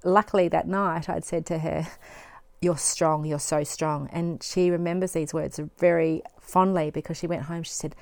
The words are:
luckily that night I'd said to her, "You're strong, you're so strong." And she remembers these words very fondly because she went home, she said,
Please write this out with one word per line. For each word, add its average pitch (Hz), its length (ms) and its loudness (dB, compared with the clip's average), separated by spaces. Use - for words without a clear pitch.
luckily 190 460 4
that 160 180 0
night 180 420 0
I'd - 160 -4
said 165 220 -4
to 170 120 -2
her, 160 280 -2
"You're 175 160 2
strong, 156 480 0
you're 147 140 -2
so 151 240 0
strong." 147 500 -4
And 170 300 -4
she 180 260 2
remembers 175 440 0
these 156 200 -2
words 156 260 -4
very 165 420 4
fondly 180 520 2
because 156 260 -6
she - 80 -8
went 165 180 -2
home, 165 200 -6
she - 100 -12
said, - 280 -6